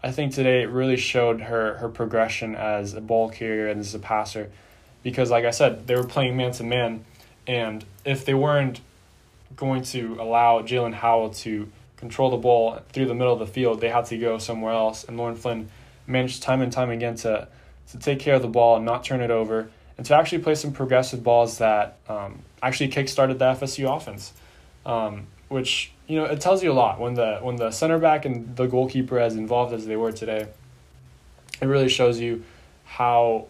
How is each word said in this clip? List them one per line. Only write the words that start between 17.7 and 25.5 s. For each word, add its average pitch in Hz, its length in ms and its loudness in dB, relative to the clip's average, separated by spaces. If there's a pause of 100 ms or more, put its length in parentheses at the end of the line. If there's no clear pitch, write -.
to 127 60 -16
take 135 200 -2
care 143 160 2
of 127 80 4
the 120 60 -4
ball 117 280 6
and 110 80 -2
not 120 200 -2
turn 131 160 -2
it 120 100 -2
over, 110 400 0 (260)
and 123 100 -10
to 147 100 4
actually 160 260 2
play 156 140 2
some 147 160 -6
progressive 127 500 0
balls 117 360 4
that, 107 380 2 (120)
um, 101 320 -8 (200)
actually 131 300 -2
kickstarted 135 480 0
the 131 80 4
F 131 160 2
S 135 160 -6
U 135 100 -2
offense, 107 440 -6 (520)
um, 107 420 -4 (220)
which, - 440 -4 (160)